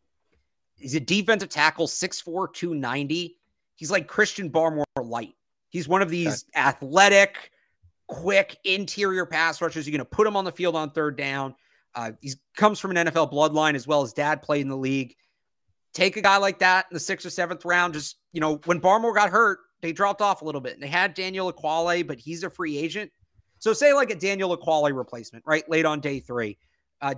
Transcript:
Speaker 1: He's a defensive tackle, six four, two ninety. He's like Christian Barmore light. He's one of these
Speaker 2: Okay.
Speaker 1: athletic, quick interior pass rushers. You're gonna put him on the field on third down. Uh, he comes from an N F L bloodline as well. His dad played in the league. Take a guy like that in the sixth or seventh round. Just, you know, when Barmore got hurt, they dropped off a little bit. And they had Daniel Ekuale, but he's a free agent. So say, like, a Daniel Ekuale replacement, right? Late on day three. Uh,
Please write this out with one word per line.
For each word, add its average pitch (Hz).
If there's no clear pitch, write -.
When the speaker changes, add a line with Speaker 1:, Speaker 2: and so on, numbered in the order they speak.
Speaker 1:
He's 139
a 160
defensive 196
tackle, 156
six -
four, 175
two 175
ninety. 143
He's 156
like 185
Christian 202
Barmore 156
light. 113
He's 165
one 185
of 185
these 160
Speaker 2:
Okay. 139
Speaker 1:
athletic, 196
quick 196
interior 190
pass 165
rushers. 156
You're 151
gonna 139
put -
him 208
on 190
the 175
field 175
on 156
third 151
down. 135
Uh, 113
he 139
comes 214
from 190
an 180
N 170
F 160
L 156
bloodline 151
as 123
well. 147
His 117
dad 147
played 147
in 135
the 135
league. 135
Take 190
a 214
guy 196
like 196
that 185
in 175
the 156
sixth -
or 175
seventh 175
round. 175
Just, 147
you 160
know, 156
when 170
Barmore 220
got 208
hurt, 202
they 165
dropped 202
off 196
a 151
little 147
bit. 127
And -
they 143
had 175
Daniel 190
Ekuale, 170
but 139
he's 165
a 180
free 156
agent. 165
So 220
say, 285
like, 277
a 208
Daniel 185
Ekuale 151
replacement, 120
right? 156
Late 160
on 151
day 139
three. 117
Uh, 139